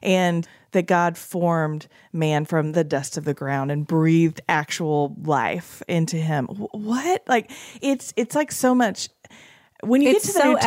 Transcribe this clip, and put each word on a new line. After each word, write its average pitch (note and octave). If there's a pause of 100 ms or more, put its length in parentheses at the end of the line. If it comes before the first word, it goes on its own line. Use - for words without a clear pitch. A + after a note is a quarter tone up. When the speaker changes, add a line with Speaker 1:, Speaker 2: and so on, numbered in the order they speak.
Speaker 1:
And F3 (260)
that F3+
God F3
formed E3 (260)
man D#3
from D#3
the E3
dust C#3
of D3+
the D#3
ground C#3
and D3
breathed E3
actual D3+
life C#3+
into E3
him. D#3
Wh-, G#3
what? B3+
Like, A#3+ (300)
it's, C#4
it's, A3+
like, D4
so B3+
much. A#3 (720)
When B3+
you C#4+
Speaker 2:
It's G#4
Speaker 1:
get G4+
to F#4+
the -
Speaker 2:
so C4+
Speaker 1:
New D4+
Speaker 2:
epic, A3+